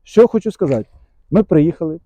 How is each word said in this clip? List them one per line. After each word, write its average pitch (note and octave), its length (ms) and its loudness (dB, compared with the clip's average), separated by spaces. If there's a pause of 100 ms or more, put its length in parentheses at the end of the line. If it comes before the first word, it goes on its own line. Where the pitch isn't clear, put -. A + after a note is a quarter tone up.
що A3+ 260 2
хочу A3 220 -4
сказати. C3+ 360 -4 (440)
Ми G#3 120 0
приїхали, D#3+ 640 -2